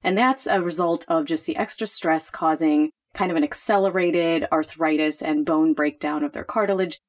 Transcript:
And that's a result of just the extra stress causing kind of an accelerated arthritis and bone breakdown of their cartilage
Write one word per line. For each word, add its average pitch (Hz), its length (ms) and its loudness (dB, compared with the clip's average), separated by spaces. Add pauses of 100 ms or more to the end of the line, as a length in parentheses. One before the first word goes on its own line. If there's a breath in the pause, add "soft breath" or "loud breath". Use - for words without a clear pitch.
And 190 160 0
that's 254 280 2
a 202 140 2
result 170 480 -2
of 160 160 2
just 156 220 -4
the 165 100 -4
extra 220 300 -4
stress - 440 -2
causing 156 600 2 (240)
kind 180 160 0
of 165 80 0
an 147 60 2
accelerated 175 1080 2
arthritis 156 720 0
and 151 240 0
bone 156 260 2
breakdown 147 500 -2
of - 120 -4
their - 100 -8
cartilage 196 540 0 (100)